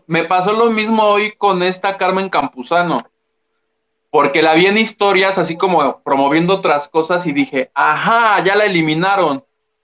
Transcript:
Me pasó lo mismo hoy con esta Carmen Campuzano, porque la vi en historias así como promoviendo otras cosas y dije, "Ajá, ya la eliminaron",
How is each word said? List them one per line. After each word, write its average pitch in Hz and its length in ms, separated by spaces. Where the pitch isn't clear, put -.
Me 165 200
pasó 185 260
lo 233 180
mismo 214 320
hoy 208 340
con 190 280
esta 190 340
Carmen 190 300
Campuzano, 165 720
porque 151 320
la 160 120
vi 170 120
en 202 120
historias 190 580
así 175 220
como 170 440
promoviendo 147 520
otras 156 320
cosas 170 400
y 147 60
dije, 139 420
"Ajá, 165 720
ya 190 100
la 208 120
eliminaron", 165 800